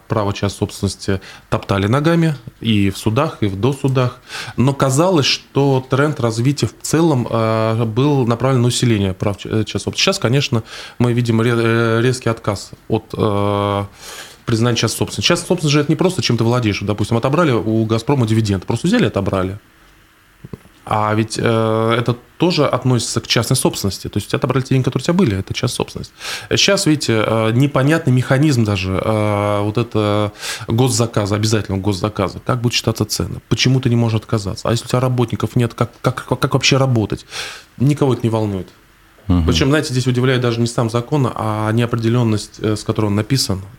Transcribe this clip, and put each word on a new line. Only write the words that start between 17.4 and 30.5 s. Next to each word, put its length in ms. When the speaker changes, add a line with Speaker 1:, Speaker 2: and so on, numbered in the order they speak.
Speaker 1:
у 340
«Газпрома» 420
дивиденд. 380
Просто 220
взяли 160
и 40
отобрали. 520
А 220
ведь, 260
э, 600
это 160
тоже 260
относится 560
к 60
частной 280
собственности. 520
То 100
есть 100
у 40
тебя 60
отобрали 260
те 100
деньги, 120
которые 160
у 40
тебя 80
были, 240
это 160
частная 220
собственность. 360
Сейчас, 380
видите, 360
э, 300
непонятный 580
механизм 520
даже, 300
э, 680
вот 160
это 540